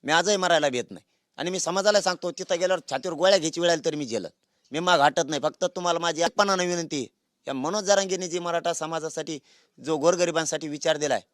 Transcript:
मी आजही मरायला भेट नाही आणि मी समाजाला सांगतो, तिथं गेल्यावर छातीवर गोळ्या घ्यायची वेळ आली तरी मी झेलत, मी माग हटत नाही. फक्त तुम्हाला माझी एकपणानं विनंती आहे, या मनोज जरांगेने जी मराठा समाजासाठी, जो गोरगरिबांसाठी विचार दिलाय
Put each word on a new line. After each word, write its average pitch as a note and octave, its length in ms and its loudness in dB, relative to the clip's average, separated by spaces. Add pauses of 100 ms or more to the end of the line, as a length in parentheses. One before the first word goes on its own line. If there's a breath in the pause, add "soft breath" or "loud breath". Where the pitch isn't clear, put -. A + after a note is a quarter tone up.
मी C#3 80 -2
आजही F3+ 260 2
मरायला E3 320 2
भेट B2 200 -4
नाही F#2 160 -18 (320)
आणि D#3 120 -4
मी F#3 100 -4
समाजाला F#3+ 420 2
सांगतो, F3+ 300 -4
तिथं F3+ 280 -4
गेल्यावर F3+ 300 0
छातीवर F3 260 -4
गोळ्या F#3 220 4
घ्यायची E3 240 -2
वेळ E3+ 100 4
आली D#3+ 140 2
तरी D#3 100 -2
मी D3 100 -4
झेलत, G#2+ 240 -6 (420)
मी C#3+ 80 -4
माग F3+ 200 4
हटत D3 300 4
नाही. D3 120 -2
फक्त D#3+ 240 -2 (100)
तुम्हाला F3 240 0
माझी E3 220 -2
एकपणानं F#3 440 2
विनंती E3+ 300 -4
आहे, C3 120 -4 (400)
या C#3 60 -6
मनोज E3 300 -4
जरांगेने F#3+ 440 2
जी E3+ 120 -4
मराठा E3+ 340 -2
समाजासाठी, D#3 680 -6 (400 soft breath)
जो D3+ 180 -2
गोरगरिबांसाठी D#3+ 680 2
विचार D3+ 300 0
दिलाय C#3 240 0 (120)